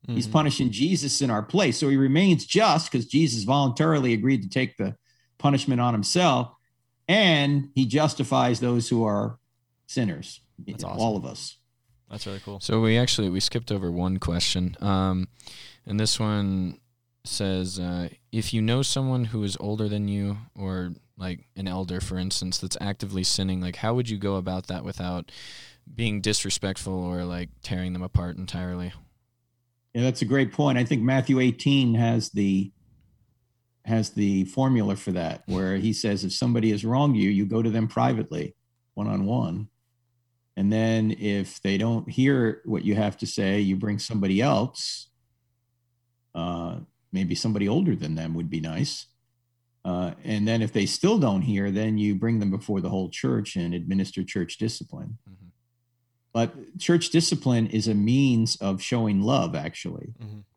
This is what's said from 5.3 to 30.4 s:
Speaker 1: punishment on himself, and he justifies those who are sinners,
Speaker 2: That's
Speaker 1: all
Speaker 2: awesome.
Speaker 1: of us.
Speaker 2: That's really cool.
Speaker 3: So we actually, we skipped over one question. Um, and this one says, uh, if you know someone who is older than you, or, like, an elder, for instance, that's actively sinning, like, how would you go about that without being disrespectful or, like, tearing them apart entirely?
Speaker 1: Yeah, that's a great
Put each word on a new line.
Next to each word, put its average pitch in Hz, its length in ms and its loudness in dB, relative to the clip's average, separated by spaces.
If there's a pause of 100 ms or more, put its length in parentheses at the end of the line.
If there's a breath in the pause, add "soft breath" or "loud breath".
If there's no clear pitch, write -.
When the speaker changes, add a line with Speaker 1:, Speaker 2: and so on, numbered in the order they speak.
Speaker 1:
punishment 139 440 2
on 123 120 2
himself, 123 580 2 (560)
and 147 680 4
he 131 100 4
justifies 131 760 2
those 120 300 0
who 113 140 2
are 107 340 0 (480)
sinners, 101 560 -4 (240)
Speaker 2:
That's - 180 -10
Speaker 1:
all 92 80 -8 (240)
Speaker 2:
awesome. 90 80 -4
Speaker 1:
of - 80 -10
us. - 260 -14 (520)
Speaker 2:
That's - 160 -12
really 98 140 -10
cool. 101 220 -12
Speaker 3:
So 113 200 2
we 113 160 6
actually, 113 320 2
we 92 120 0
skipped - 300 -4
over 92 200 -2
one 90 260 0
question. 87 600 -2
Um, 95 480 0 (580 loud breath)
and 104 140 -4
this 107 200 0
one 98 600 -2 (460)
says, 92 540 -2
uh, 90 280 -4 (240)
if 107 220 -4
you 110 80 0
know 117 200 2
someone 131 440 0
who 110 180 -4
is 98 160 -4
older 107 300 -4
than 104 180 -2
you, 101 300 -2 (180)
or, 92 380 -6 (240)
like, 92 300 -10 (100)
an 95 100 -6
elder, 90 320 -6
for 92 180 -6
instance, 92 420 -4
that's - 200 -6
actively 98 440 -4
sinning, 95 360 0
like, 90 180 -6
how 113 160 -2
would 123 160 0
you 107 80 -4
go 98 180 -2
about 92 320 -4
that 87 180 -8
without 90 460 -8 (600 loud breath)
being 110 280 -2
disrespectful 98 720 -2
or, 90 320 -4
like, 90 240 -6 (120)
tearing 90 300 -4
them 90 120 -4
apart 87 340 -4
entirely? 90 560 -6 (1000)
Speaker 1:
Yeah, 117 100 0
that's 127 180 0
a 131 40 2
great 135 280 2